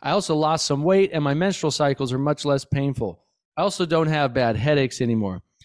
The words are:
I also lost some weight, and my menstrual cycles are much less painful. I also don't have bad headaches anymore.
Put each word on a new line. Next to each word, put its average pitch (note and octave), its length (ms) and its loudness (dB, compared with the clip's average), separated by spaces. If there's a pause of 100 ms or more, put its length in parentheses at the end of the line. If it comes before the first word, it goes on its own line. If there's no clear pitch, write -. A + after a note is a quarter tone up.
I C#3 100 -6
also F3+ 260 0
lost D#3 300 0
some C#3+ 180 -2
weight, F#3+ 280 4
and D3+ 120 -2
my C#3 100 2
menstrual E3+ 380 0
cycles C#3 400 0
are C3 60 -2
much C#3+ 260 -2
less C#3 200 0
painful. C3 600 -4 (320)
I D#3+ 60 -2
also F#3+ 240 -2
don't D#3+ 220 2
have D3 260 0
bad A#2+ 200 2
headaches C3+ 460 0
anymore. A2 420 -2 (220)